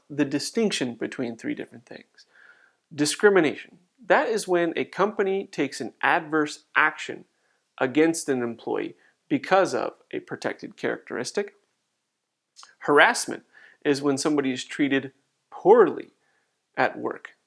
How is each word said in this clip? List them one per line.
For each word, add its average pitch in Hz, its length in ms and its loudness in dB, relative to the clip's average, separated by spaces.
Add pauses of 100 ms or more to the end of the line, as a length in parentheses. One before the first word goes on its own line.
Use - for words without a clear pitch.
the 143 160 0
distinction 143 720 -2
between 120 420 -6
three 120 180 -6
different - 300 -14
things. - 400 -20 (680)
Discrimination. 151 840 2 (280)
That 240 220 4
is 220 180 -2
when 175 300 0
a - 80 -2
company 196 640 -2
takes - 340 -6
an 117 220 -8
adverse 151 640 0 (120)
action - 480 0 (540)
against 151 500 2
an 131 140 -2
employee 113 540 -6 (340)
because 147 440 0
of 110 200 -4 (180)
a - 80 -8
protected - 560 -10
characteristic. 131 800 -6 (1300)
Harassment 156 640 2 (420)
is 143 160 2
when 143 160 0
somebody 139 340 0
is 127 140 -8
treated 135 480 -2 (360)
poorly 185 600 4 (680)
at - 240 -2
work - 480 -10